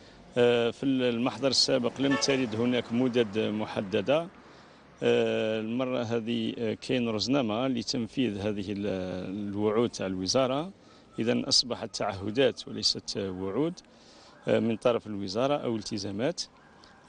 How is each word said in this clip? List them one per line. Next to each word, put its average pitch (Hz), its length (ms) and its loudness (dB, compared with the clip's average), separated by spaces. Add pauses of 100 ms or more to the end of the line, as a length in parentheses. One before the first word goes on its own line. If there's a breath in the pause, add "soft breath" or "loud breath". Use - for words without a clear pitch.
(400 loud breath)
آه، 120 320 6
في - 140 -4
المحضر 123 640 2
السابق 123 540 2
لم 139 140 2
ترد 131 400 0
هناك 120 380 0
مدد 117 460 2
محددة، 107 880 0 (760 loud breath)
آه، 113 560 2
المرة 123 420 -2
هذه، 117 580 -2
آه، 110 140 -2
كاين 120 360 -2
رزنامة 113 580 0
لتنفيذ 117 680 -2
هذه 101 340 -2
ال-، 101 160 -2 (640)
الوعود 104 400 2
تاع - 160 -6
الوزارة، 123 680 0 (480 loud breath)
إذن 120 240 2
أصبحت 117 520 -2
تعهدات 104 720 0
وليست - 500 -2
وعود، 98 560 -2 (760 loud breath)
آه، 110 120 4
من 110 180 0
طرف 117 300 2
الوزارة 107 480 -2
أو 127 200 -2
التزامات. 107 680 -4 (680 loud breath)